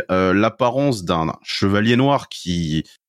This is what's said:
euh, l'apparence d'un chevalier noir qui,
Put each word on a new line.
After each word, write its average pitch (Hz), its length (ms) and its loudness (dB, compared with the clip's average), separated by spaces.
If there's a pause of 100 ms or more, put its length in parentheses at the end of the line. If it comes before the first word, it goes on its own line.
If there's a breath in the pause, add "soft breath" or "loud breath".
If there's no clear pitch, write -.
(120)
euh, 92 220 2
l'apparence 117 720 0
d'un 82 280 -2 (100)
chevalier 104 520 0
noir 135 320 2
qui, 82 560 -4 (260 loud breath)